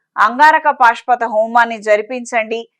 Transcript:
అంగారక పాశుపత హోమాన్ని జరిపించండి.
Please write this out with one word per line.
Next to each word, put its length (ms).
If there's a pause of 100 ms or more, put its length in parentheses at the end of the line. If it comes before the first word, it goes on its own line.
(180)
అంగారక 500
పాశుపత 560
హోమాన్ని 540
జరిపించండి. 840 (200)